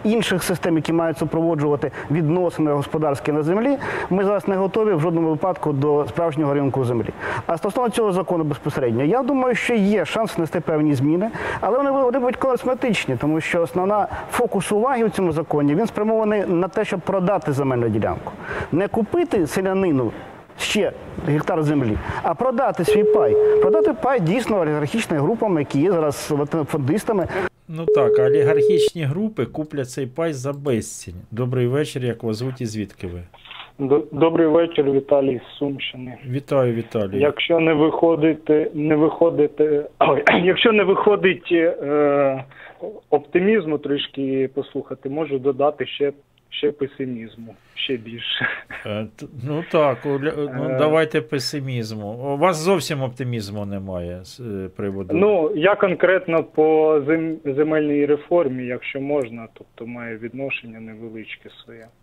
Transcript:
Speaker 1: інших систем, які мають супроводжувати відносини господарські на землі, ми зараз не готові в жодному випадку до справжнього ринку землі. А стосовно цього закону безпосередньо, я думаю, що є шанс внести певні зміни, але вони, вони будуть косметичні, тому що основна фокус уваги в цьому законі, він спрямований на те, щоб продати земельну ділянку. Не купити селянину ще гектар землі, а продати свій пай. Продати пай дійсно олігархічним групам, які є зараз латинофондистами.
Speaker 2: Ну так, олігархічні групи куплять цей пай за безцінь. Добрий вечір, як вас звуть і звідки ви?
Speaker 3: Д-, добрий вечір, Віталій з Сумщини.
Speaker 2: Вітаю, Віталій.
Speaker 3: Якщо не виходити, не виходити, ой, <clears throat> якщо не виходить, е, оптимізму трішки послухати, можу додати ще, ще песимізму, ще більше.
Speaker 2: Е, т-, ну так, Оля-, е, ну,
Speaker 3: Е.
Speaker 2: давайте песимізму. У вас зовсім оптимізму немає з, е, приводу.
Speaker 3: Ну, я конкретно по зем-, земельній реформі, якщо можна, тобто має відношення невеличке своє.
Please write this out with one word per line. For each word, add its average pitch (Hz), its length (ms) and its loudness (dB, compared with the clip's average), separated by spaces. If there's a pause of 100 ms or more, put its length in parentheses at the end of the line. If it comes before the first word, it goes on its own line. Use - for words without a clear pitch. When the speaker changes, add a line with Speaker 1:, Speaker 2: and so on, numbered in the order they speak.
Speaker 1:
інших 208 400 2
систем, 175 320 0
які 160 180 0
мають 165 240 0
супроводжувати 156 720 0 (200)
відносини 160 600 2
господарські 147 600 -2
на 151 120 0
землі, 226 340 0 (320)
ми 196 140 2
зараз 196 240 0
не 196 80 0
готові 196 380 2
в 151 60 2
жодному 165 300 0
випадку 156 440 -2
до 143 360 2
справжнього 156 440 0
ринку 135 320 0
землі. 117 240 -2 (380)
А 170 100 -2
стосовно 226 320 0
цього 214 220 2
закону 175 320 0
безпосередньо, 135 600 0
я 226 200 2
думаю, 254 320 0
що - 180 -2
є 202 320 2
шанс 214 320 -2
внести 165 220 -2
певні 151 340 2
зміни, 156 360 2 (320)
але 214 160 2
вони, 277 140 0
вони 269 280 2
будуть 247 160 0
косметичні, 247 800 0
тому 151 260 0
що 175 200 0
основна 185 460 0 (240)
фокус 208 400 -2
уваги 226 340 2
в 208 60 0
цьому 185 200 0
законі, 147 440 0
він 220 120 2
спрямований 214 600 0
на 180 200 0
те, 208 180 -2
щоб 196 140 -4
продати 185 520 0
земельну 131 380 0
ділянку. 104 420 -2 (400)
Не 190 160 0
купити 226 600 0
селянину 185 640 0 (460)
ще 185 340 0 (360)
гектар 151 360 0
землі, 135 340 2 (260)
а 170 100 0
продати 233 520 0
свій 214 180 4
пай. 427 320 4 (260)
Продати 427 320 4
пай 247 260 0
дійсно 202 400 0
олігархічним 151 640 0
групам, 202 380 0
які 139 220 -2
є 190 100 4
зараз 156 480 0
латинофондистами. 160 880 0 (400)
Speaker 2:
Ну 165 180 -8
так, 427 340 4
олігархічні 427 840 4
групи 208 420 -2
куплять 151 440 -6
цей 135 180 -6
пай 165 260 -4
за 135 200 -6
безцінь. 117 640 -4 (160)
Добрий 123 360 0
вечір, 135 380 -2
як 117 180 -4
вас 110 140 -2
звуть 127 240 -6
і 123 40 -4
звідки 104 420 -6
ви? 87 140 -10 (640)
Speaker 3:
Д-, 147 140 4 (100)
добрий 165 360 4
вечір, 156 440 4
Віталій 135 500 2 (120)
з - 40 -20
Сумщини. 127 600 -8 (120)
Speaker 2:
Вітаю, 131 440 0
Віталій. 104 460 -2
Speaker 3:
Якщо 147 400 2
не 160 140 4
виходити, 156 1000 2
не 151 220 2
виходити, 147 880 2 (140)
ой, 147 240 4 (100)
<clears throat> 185 100 4
якщо 185 280 4
не 208 120 4
виходить, 185 680 2
е, 143 920 2 (640)
оптимізму 170 680 2
трішки 135 800 -2
послухати, 135 540 -8
можу 139 300 -4
додати 139 460 0
ще, 143 260 -2 (380)
ще 147 220 -2
песимізму, 117 840 -10 (200)
ще 131 220 -6
більше. 113 500 -8 (380)
Speaker 2:
Е, 107 200 -6 (100)
т-, 147 100 -16 (220)
ну 151 240 -4
так, 147 340 2
Оля-, 143 280 -2 (140)
е, 131 100 -10
ну, 131 120 -4
Speaker 3:
Е. 131 100 -2
Speaker 2:
давайте 156 420 2
песимізму. 123 840 -6
У 131 300 -4
вас 165 200 2
зовсім 156 460 0
оптимізму 117 640 -6
немає 92 580 -8
з, - 160 -20
е, 101 360 -8
приводу. 98 380 -6
Speaker 3:
Ну, 175 420 2
я 175 200 0
конкретно 180 680 0
по 156 640 2
зем-, 160 280 -2 (200)
земельній 151 500 0
реформі, 143 600 0
якщо 123 360 -8
можна, 117 520 -4
тобто - 340 -18
має 117 300 -12
відношення 117 640 -10
невеличке 110 680 -16 (160)
своє. 117 200 -20 (180)